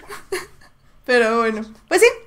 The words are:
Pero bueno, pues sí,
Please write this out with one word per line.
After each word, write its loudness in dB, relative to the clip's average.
Pero 2
bueno, -2
pues 2
sí, 8